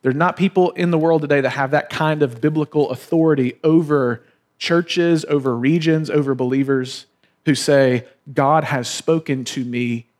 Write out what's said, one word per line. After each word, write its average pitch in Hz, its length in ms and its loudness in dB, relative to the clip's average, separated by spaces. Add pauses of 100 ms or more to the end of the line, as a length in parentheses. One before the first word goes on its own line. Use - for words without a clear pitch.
There 135 100 0
are - 20 -2
not 170 240 0
people 180 340 2
in 175 200 -2
the 165 60 2
world 160 240 2
today 143 200 0
that 131 80 0
have 135 220 -4
that 147 180 -2
kind 156 340 -2
of 120 160 -4
biblical 151 520 -2
authority 147 720 0
over 147 640 2 (340)
churches, 170 680 0
over 135 280 0
regions, 156 560 0
over 139 240 0
believers 131 760 -2 (380)
who 135 100 2
say, 131 500 2 (280)
"God 147 300 2
has 135 240 -4
spoken 160 580 -2
to 127 200 -8
me 120 400 -4 (140)